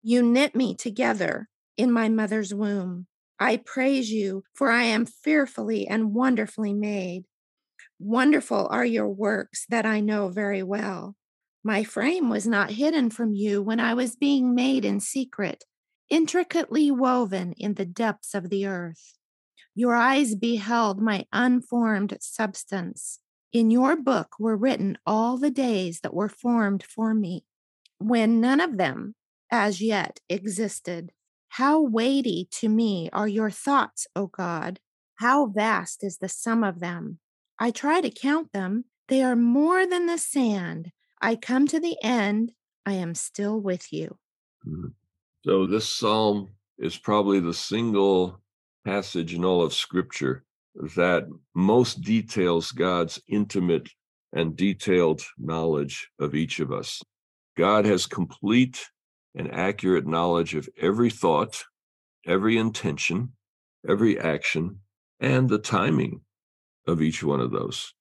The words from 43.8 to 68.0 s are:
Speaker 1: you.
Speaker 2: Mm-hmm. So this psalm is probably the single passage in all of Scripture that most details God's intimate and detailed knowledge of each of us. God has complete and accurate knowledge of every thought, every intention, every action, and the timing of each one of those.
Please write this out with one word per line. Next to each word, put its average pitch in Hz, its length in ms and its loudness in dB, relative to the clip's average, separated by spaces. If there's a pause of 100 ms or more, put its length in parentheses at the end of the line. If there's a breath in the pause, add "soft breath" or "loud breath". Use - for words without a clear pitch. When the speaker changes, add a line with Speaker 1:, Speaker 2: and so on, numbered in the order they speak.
Speaker 1:
you. 160 260 -8 (480)
Speaker 2:
Mm-hmm. 85 220 -8 (560)
So 95 220 2
this 107 220 0
psalm 107 600 0 (280)
is - 180 -6
probably 101 440 2
the 85 120 -2
single 98 880 0 (440)
passage 92 500 -4
in 87 100 -2
all 90 180 4
of 78 120 0
Scripture - 720 -4 (520)
that 87 300 2 (280)
most 104 460 4
details 90 720 0
God's 87 580 -2
intimate 95 600 0 (420)
and 80 240 -2
detailed 90 640 2 (160)
knowledge 78 720 -4 (100)
of 73 160 -4
each 80 260 -2
of 67 120 -4
us. - 300 -8 (540)
God 104 280 4
has 101 220 2
complete 113 800 0 (480)
and 78 180 -8
accurate 92 540 0
knowledge 85 480 0
of 73 140 -6 (120)
every 110 300 2
thought, - 540 0 (640)
every 98 300 2
intention, 110 760 -2 (540)
every 104 320 4
action, 82 640 -2 (380)
and 131 300 2
the 107 100 2
timing - 640 0 (640)
of 82 160 2
each 78 200 0
one 71 180 0
of 62 100 -2
those. 50 500 -6